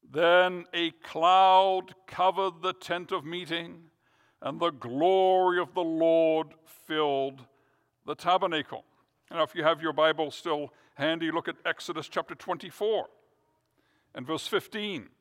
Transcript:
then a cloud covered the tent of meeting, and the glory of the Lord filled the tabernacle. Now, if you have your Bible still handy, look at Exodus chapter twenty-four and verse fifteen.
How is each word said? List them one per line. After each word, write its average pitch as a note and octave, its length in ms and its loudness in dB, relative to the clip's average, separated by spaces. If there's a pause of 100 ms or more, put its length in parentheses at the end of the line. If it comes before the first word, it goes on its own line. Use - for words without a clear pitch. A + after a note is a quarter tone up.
then F3 680 2
a E3+ 180 -2
cloud F#3 1040 4 (100)
covered F3+ 560 -2
the F#3 120 -4
tent F3+ 380 -8
of D#3+ 140 -6
meeting, E3+ 640 -10 (520)
and C#3 180 -8
the E3+ 120 0
glory F3+ 880 2
of - 140 -6
the F3+ 100 -2
Lord D#3+ 720 2 (120)
filled C#3 800 -2 (600)
the D3 100 -6
tabernacle. F3 720 -2 (460)
Now, E3+ 120 0
if D3 120 -4
you D#3+ 80 -4
have D#3 180 2
your D#3+ 120 -2
Bible D#3 380 2
still D3+ 420 -6 (200)
handy, D#3+ 380 -2
look E3 160 -2
at D#3+ 80 -6 (100)
Exodus E3 420 -6
chapter E3+ 280 -6
twenty-four G3 760 -4 (1040)
and C3 140 -14
verse D#3+ 200 -8
fifteen. G3+ 640 -6 (120)